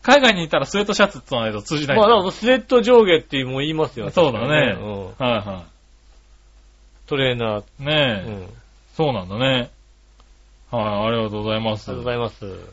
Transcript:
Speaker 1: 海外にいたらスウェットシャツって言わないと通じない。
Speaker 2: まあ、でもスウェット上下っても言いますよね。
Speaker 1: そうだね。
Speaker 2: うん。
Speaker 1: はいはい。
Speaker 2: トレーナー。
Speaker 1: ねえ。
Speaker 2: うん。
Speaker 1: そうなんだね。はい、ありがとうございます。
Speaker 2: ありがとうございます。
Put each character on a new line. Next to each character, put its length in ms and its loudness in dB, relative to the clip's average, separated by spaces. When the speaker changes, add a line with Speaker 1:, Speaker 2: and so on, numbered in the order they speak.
Speaker 1:
海 180 6
外 140 4
に 100 -2
い 60 -8
た 100 2
ら 60 -2
ス 120 -6
ウ 40 0
ェ 20 0
ッ 40 -4
ト 60 -4
シ 80 2
ャ 60 4
ツ 120 -10
っ 20 -20
て 100 -20
言 80 -2
わ 60 -2
な 60 -2
い 20 -8
と 80 -6
通 160 -6
じ 100 -4
な 80 2
い。 20 4
Speaker 2:
ま 60 6
あ、 40 6
で 80 8
も 160 0
ス 140 -8
ウ 40 2
ェ 80 6
ッ 80 -6
ト 160 4
上 240 6
下 120 4
っ 40 0
て 240 -4
も 140 -6
言 100 -2
い 40 -4
ま 140 0
す 120 -12
よ 60 -6
ね。 60 -6
Speaker 1:
そ 180 4
う 40 -4
だ 80 -4
ね。 360 0
Speaker 2:
う 60 -12
ん。 220 -8
Speaker 1:
は 140 -14
い 40 -4
は 180 -10
い。 0 -
Speaker 2:
ト 80 -4
レ 160 2
ー 60 0
ナ 220 -2
ー。 40 -12
Speaker 1:
ね 480 0
え。 20 -10
Speaker 2:
う 20 -10
ん。 80 -14
Speaker 1:
そ 160 0
う 20 -2
な 100 -6
ん 60 -14
だ 100 -8
ね。 300 0
は 120 -2
い、 260 -2
あ 40 0
り 120 -2
が 60 -4
と 100 -6
う 40 -6
ご 60 -4
ざ 80 0
い 40 -2
ま 160 -4
す。 120 -14
Speaker 2:
あ 40 -8
り 100 -10
が 0 -
と 140 -4
う 20 -4
ご 80 -4
ざ 200 -14
い 40 -12
ま 60 -14
す。 20 -16